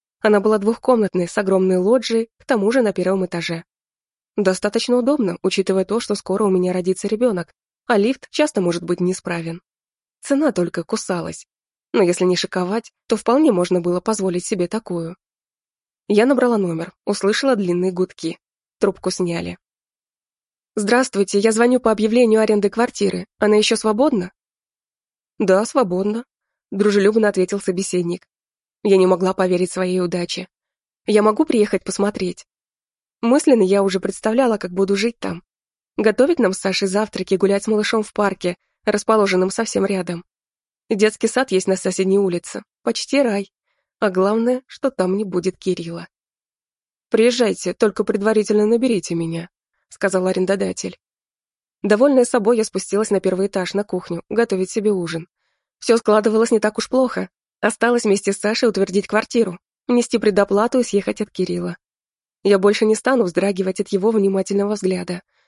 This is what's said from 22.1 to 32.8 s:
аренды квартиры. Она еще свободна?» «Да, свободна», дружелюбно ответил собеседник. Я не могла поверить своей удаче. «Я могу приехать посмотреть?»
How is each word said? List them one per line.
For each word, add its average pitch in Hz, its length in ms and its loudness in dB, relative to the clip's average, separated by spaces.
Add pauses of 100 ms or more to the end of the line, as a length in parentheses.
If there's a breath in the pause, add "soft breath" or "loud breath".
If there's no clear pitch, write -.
аренды 214 280 2
квартиры. 202 580 -2 (120)
Она 214 180 4
еще 214 200 2
свободна?» 220 560 0 (1080)
«Да, 190 280 2
свободна», 208 580 -2 (460)
дружелюбно 208 580 2
ответил 190 320 -2
собеседник. 180 640 -4 (560)
Я 190 140 6
не 185 100 6
могла 185 280 2
поверить 180 360 0
своей 185 300 -2
удаче. 180 480 -6 (560)
«Я 208 180 4
могу 214 220 2
приехать 214 400 0
посмотреть?» 196 600 -4 (760)